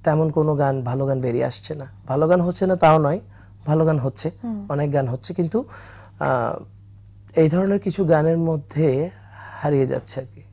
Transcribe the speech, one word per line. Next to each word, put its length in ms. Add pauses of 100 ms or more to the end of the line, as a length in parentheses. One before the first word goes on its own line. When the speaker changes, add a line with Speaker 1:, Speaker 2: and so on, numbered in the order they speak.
Speaker 1:
তেমন 260
কোনো 260
গান, 280
ভালো 220
গান 160
বেরিয়ে 240
আসছে 300
না। 100 (220)
ভালো 200
গান 140
হচ্ছে 240
না 100
তাও 220
নয়, 220 (460)
ভালো 200
গান 140
হচ্ছে, 320 (120)
Speaker 2:
হুম। 260
Speaker 1:
অনেক 240
গান 140
হচ্ছে, 260
কিন্তু, 300 (560)
আহ, 440 (720)
এই 140
ধরনের 300
কিছু 260
গানের 320
মধ্যে 720 (520)
হারিয়ে 260
যাচ্ছে 320
আর 60 (100)
কি 60 (120)